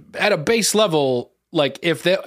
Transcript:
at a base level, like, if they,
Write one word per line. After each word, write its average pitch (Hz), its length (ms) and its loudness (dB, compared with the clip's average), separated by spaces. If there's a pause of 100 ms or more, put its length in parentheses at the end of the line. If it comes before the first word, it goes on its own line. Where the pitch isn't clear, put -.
(140)
at 208 180 0
a 190 60 0
base 202 380 0
level, 147 560 0 (200)
like, 143 300 0
if 165 220 -2
they, 180 120 2 (120)